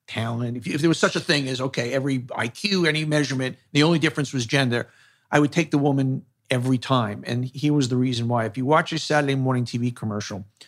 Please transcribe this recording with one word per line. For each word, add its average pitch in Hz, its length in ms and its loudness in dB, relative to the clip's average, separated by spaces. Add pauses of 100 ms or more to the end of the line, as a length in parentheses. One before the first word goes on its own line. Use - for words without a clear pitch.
talent, 117 520 -4
if 113 80 -12
you, - 80 -4
if 143 80 -2
there 165 80 4
was 160 80 2
such 196 180 2
a 170 40 -2
thing 143 280 0
as, 127 140 -4
okay, 127 320 -2
every 131 320 -2 (100)
I 110 120 -2
Q, 196 360 -2
any 156 220 0
measurement, 135 500 0 (160)
the 147 100 4
only 165 160 6
difference 151 360 0
was 123 100 -2
gender, 120 420 0 (440)
I 147 100 4
would 147 100 4
take 160 200 0
the 147 80 2
woman 139 480 0 (240)
every 127 260 2
time. 117 500 -2
And 123 200 -2
here 147 260 0
was 143 160 2
the 127 80 0
reason 123 320 0
why. 117 160 0
If 113 140 -6
you 127 80 -2
watch 160 260 2
a 165 60 -2
Saturday 147 360 0
morning 131 300 0
T 120 140 -4
V 120 140 0
commercial 104 520 -6 (240)